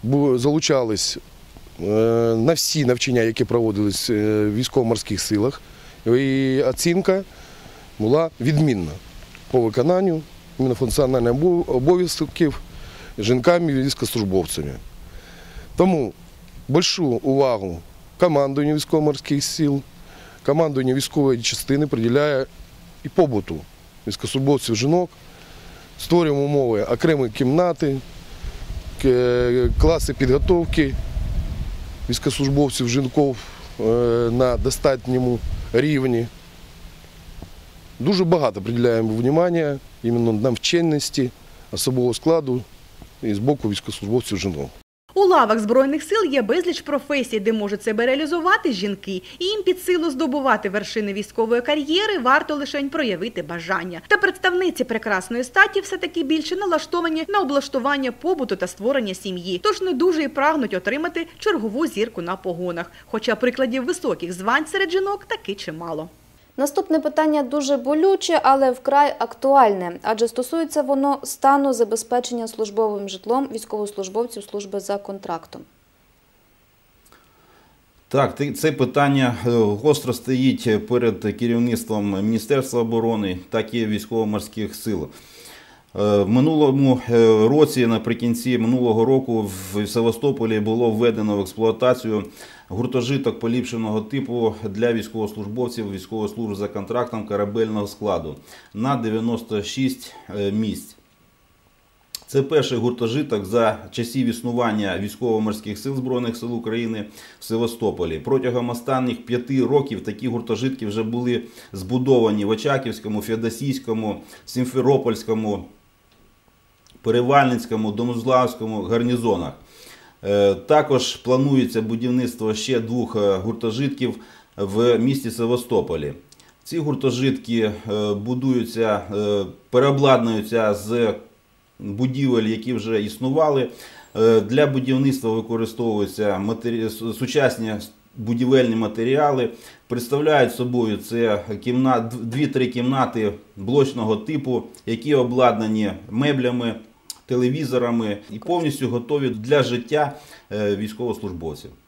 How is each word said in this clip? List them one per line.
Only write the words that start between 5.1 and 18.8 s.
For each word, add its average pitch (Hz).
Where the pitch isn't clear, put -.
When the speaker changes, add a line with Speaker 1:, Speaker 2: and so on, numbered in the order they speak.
Speaker 1:
силах, 107
і 135
оцінка 180
була 143
відмінна 127
по 127
виконанню 160
іменно 127
функціональних 127
обов-, 170
обов'язків 156
жінками 135
і 135
військовослужбовцями. 98
Тому 165
большую 143
увагу 117
командуванню 147
військово-морських 151